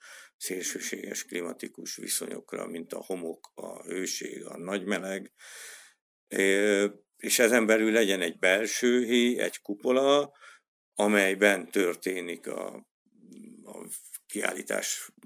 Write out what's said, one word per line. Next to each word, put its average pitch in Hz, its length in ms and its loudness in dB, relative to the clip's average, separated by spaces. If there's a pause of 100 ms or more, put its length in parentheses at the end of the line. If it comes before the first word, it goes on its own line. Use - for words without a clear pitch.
(380)
szélsőséges - 840 -8
klimatikus - 720 -10
viszonyokra, - 720 -8
mint 85 260 -10
a 85 120 -8
homok, 82 500 -10
a 90 280 -12
hőség, - 600 -8
a - 120 -14
nagy 92 280 -6
meleg. 98 480 -6 (920)
Ö, 98 600 4 (300)
és - 220 0
ezen 117 260 6
belül 110 260 4
legyen 98 300 2
egy 85 180 -4
belső 113 640 4
héj, 120 360 2
egy - 220 -4
kupola, 135 720 2 (600)
amelyben 101 800 4
történik 87 760 -2
a, - 400 -10 (760)
a - 240 -16 (400)
kiállítás - 840 -4 (140)